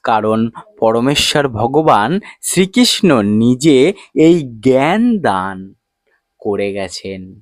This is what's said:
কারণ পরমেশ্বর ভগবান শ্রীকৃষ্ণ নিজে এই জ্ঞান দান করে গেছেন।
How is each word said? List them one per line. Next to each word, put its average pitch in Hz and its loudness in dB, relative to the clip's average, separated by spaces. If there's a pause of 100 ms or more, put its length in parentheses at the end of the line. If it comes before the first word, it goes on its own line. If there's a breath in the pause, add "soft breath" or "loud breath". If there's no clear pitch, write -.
কারণ 110 -2 (280 loud breath)
পরমেশ্বর 135 0
ভগবান 131 0 (220 loud breath)
শ্রীকৃষ্ণ 190 0
নিজে 127 2 (220 loud breath)
এই 160 4
জ্ঞান 135 0
দান 95 -4 (640)
করে 101 -4
গেছেন। 95 -12